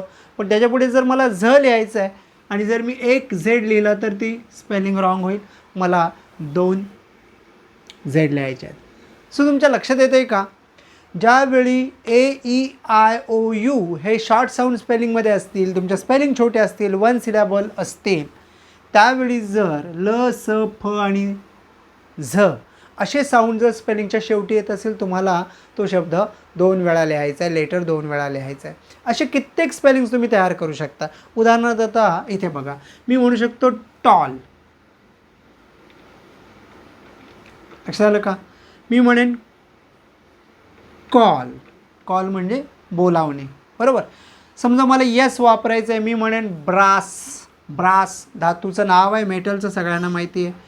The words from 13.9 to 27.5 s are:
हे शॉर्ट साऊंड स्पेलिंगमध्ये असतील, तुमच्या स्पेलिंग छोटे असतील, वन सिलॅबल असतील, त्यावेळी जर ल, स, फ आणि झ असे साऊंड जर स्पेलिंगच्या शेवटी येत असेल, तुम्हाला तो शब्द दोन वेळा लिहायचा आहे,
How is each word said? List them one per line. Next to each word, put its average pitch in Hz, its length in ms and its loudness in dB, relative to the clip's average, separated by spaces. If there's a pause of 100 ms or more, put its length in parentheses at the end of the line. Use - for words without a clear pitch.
हे 208 240 -2
शॉर्ट 226 300 2
साऊंड 247 280 -2
स्पेलिंगमध्ये 226 540 0
असतील, 190 440 -2
तुमच्या 185 220 -2
स्पेलिंग 269 400 0
छोटे 233 220 2
असतील, 208 340 0
वन 226 260 2
सिलॅबल 208 480 0 (100)
असतील, 175 540 -4 (640)
त्यावेळी 247 480 4
जर 196 400 -2 (140)
ल, 220 360 0
स, 240 180 -8 (320)
फ 208 60 -6
आणि 196 480 -2 (840)
झ 151 200 -2 (580)
असे 269 260 -2
साऊंड 226 360 2
जर 233 120 2
स्पेलिंगच्या 214 520 -4
शेवटी 214 320 -2
येत 208 160 -2
असेल, 214 280 -6
तुम्हाला 185 440 -2 (340)
तो 208 80 -2
शब्द 170 300 -2 (400)
दोन 185 260 2
वेळा 165 240 2
लिहायचा 147 400 -2
आहे, 170 80 -2